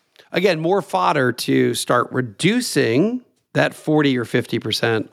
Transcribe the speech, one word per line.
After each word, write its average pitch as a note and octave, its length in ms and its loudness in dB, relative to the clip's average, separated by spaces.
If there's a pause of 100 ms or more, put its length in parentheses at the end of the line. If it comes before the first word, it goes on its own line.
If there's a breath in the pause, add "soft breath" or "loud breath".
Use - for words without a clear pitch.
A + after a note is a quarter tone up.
(320 soft breath)
Again, F3+ 280 0
more F3 220 0
fodder D#3+ 520 0
to B2+ 420 0
start - 360 0
reducing D#3+ 1120 0 (300)
that C#3+ 200 0
forty D3 440 0
or A#2 80 -4
fifty A#2+ 320 -2
percent A2 560 -2